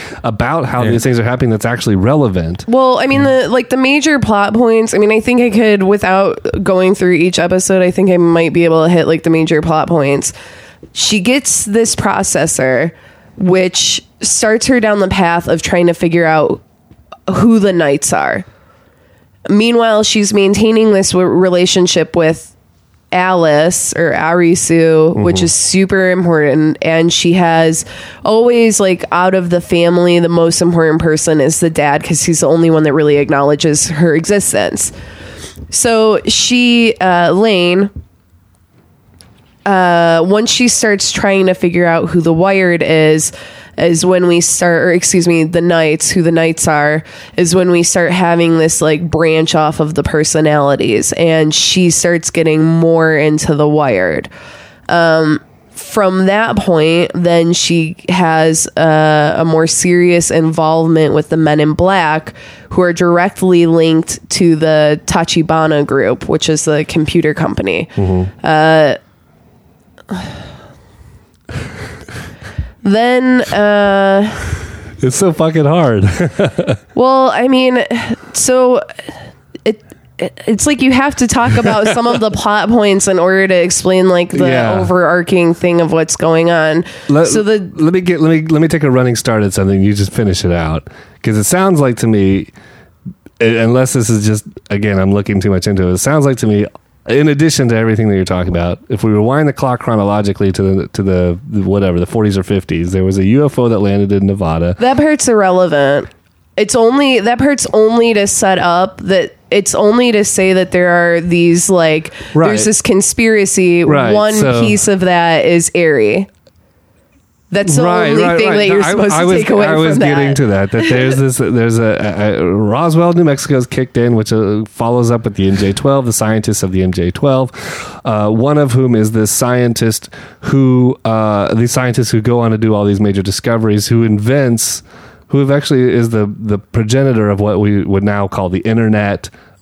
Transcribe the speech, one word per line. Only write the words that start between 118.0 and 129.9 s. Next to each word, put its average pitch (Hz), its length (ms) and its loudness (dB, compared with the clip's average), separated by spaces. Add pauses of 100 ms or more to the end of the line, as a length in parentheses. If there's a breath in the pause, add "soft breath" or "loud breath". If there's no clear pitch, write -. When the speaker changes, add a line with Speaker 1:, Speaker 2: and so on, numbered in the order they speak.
Speaker 3:
only 160 140 2
Speaker 1:
right, 170 140 2
Speaker 3:
thing - 120 2
Speaker 1:
right. - 80 0
Speaker 3:
that 208 100 2
you're 196 160 2
Speaker 1:
I, 165 80 0
Speaker 3:
supposed 208 220 0
Speaker 1:
I 160 80 2
Speaker 3:
to 175 60 2
Speaker 1:
was, 185 140 2
Speaker 3:
take - 80 -4
away 208 180 2
Speaker 1:
I 160 80 0
was 160 220 2
Speaker 3:
from - 20 2
Speaker 1:
getting 143 300 2
Speaker 3:
that. 139 80 0
Speaker 1:
to 139 100 2
that, 98 240 0
that 320 180 0
there's 131 280 2
this, 135 200 0
Speaker 3:
<laughs> - 20 -6
Speaker 1:
there's 117 380 0
a, 107 640 0
a, - 20 -2
a 87 120 0
Roswell, 156 600 0
New 170 120 2
Mexico's 135 420 0
kicked 131 300 -4
in, 120 180 2
which, 107 180 0
uh, 107 320 0
follows 120 460 0
up 113 140 -2
with 104 100 -4
the 98 140 0
M 98 80 2
J 98 160 0
twelve, 139 320 0
the 113 80 -2
scientists 110 500 -2
of 92 80 -4
the 92 120 0
M 92 100 0
J 90 180 -2
twelve, 131 400 0 (540 loud breath)
uh, 107 240 0
one 131 280 0
of 139 140 0
whom 127 240 2
is 107 160 0
this 107 180 0
scientist 120 800 -2 (300 loud breath)